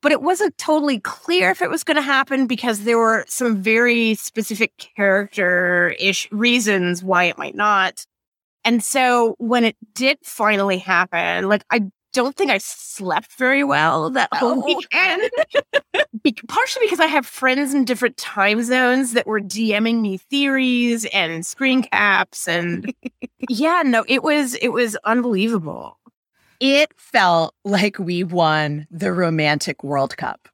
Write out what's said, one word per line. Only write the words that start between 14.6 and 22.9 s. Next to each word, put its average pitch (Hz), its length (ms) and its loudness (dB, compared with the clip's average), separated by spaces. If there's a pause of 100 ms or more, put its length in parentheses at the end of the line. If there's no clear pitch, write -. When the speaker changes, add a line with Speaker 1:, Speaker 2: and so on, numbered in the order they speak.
Speaker 2:
Oh. - 20 -4
Speaker 1:
weekend. 359 640 -2 (440)
<laughs> - 500 -4
Be-, 269 100 2 (140)
partially 494 380 -2
because 359 160 0
I 320 60 4
have 294 180 0
friends 262 480 -2
in 285 100 2
different 240 340 -2
time 208 460 0
zones 254 500 2
that 233 140 0
were 214 140 -2
D 208 380 -2
Ming 226 220 0
me 196 160 -2
theories 247 960 0
and 165 320 -2
screen 262 380 0
caps 196 640 0
and 175 460 -4 (280)